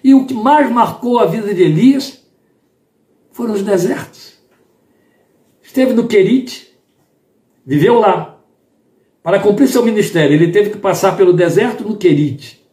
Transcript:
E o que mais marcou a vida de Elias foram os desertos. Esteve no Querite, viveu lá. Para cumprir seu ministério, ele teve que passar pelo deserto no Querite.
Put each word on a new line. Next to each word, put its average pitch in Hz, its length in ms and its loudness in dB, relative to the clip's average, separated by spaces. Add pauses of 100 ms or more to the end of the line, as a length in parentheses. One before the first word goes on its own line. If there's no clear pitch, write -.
E 269 120 6
o 262 120 2
que 262 80 -8
mais 262 360 0
marcou 240 480 -2
a 220 80 2
vida 208 260 -4
de 180 100 0
Elias 214 560 2 (1200)
foram 233 160 -4
os 196 80 -4
desertos. 202 720 -4 (1300)
Esteve 254 300 -2
no 226 160 -2
Querite, 220 680 -2 (880)
viveu 160 340 2
lá. 175 380 -2 (880)
Para 190 160 -2
cumprir 208 300 2
seu 240 160 0
ministério, 170 500 0
ele 170 160 2
teve 202 200 0
que - 80 -12
passar 185 380 -2
pelo 180 160 4
deserto 175 520 -2
no 208 120 -8
Querite. 147 760 -4